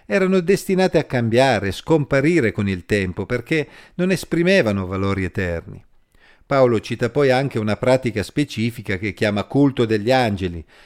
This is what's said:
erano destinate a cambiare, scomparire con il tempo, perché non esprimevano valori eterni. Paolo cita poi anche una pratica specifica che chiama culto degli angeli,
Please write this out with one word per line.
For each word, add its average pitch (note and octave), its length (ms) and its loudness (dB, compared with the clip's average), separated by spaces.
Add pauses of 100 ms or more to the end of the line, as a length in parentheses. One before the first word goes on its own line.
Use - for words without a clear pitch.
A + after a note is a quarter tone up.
erano F#3+ 340 0
destinate F#3 580 2
a C#3+ 60 0
cambiare, A#2 680 2
scomparire C#3+ 800 0
con G2+ 160 -2
il F#2 180 -4
tempo, F#2+ 400 -2
perché C3+ 420 -4 (260)
non F#3 160 -2
esprimevano E3 760 0
valori F#2+ 380 -2
eterni. F2+ 600 -6 (680)
Paolo B2 280 4
cita A#2 280 -4
poi C#3+ 220 2
anche B2+ 280 0
una G#2+ 180 -2
pratica B2 460 0
specifica A2 760 -4
che G2+ 160 -6
chiama G#2 300 -2
culto C3+ 420 2
degli G#2+ 260 0
angeli, F#2+ 500 0 (240)